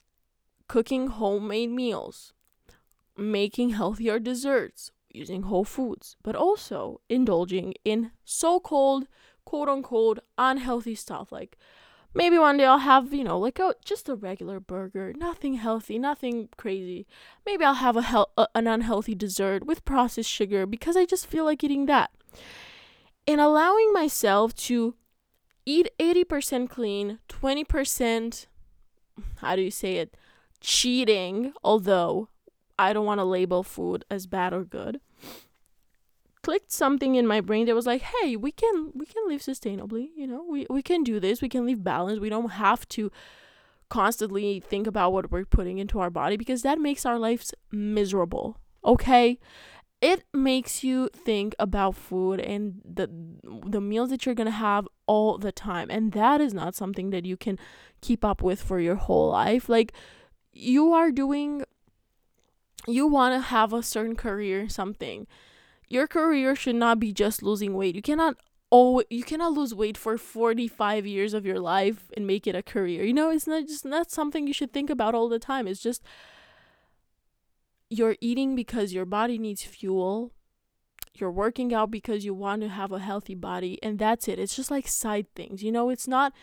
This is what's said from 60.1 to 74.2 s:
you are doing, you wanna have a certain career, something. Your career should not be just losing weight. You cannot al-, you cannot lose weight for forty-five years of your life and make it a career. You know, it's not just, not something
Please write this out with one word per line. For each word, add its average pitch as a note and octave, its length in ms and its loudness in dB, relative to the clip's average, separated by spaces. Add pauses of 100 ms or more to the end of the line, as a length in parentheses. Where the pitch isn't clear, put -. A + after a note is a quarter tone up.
you D4 400 4
are E4 180 6
doing, C#4+ 540 -2 (1200)
you B3+ 200 2
wanna C4 340 4
have A3+ 320 2
a A#3 100 -2
certain A3+ 320 -4
career, G#3 540 -4
something. F#3 580 -8 (640)
Your C4+ 180 2
career D4 480 2
should B3 220 -2
not A#3 240 4
be A3 100 0
just G3+ 320 0
losing G3+ 300 -2
weight. F#3+ 220 -2
You G3+ 80 -8
cannot D4+ 340 0 (340)
al-, B3 380 8
you A#3 140 -6
cannot D#4+ 300 -2
lose C4+ 220 -2
weight G#3+ 220 -2
for A3+ 220 -4
forty-five A3+ 880 -2
years G3+ 260 -2
of G#3 140 -4
your F#3 140 -2
life G3 540 0
and G#3 120 -6
make G3 200 -2
it F#3+ 80 -2
a F#3 80 -4
career. F3+ 420 -2
You A#3 100 2
know, D#4 160 2
it's D#4+ 160 -2
not D#4 220 -2
just, D4 180 -10
not D#4 240 -2
something D4 360 -4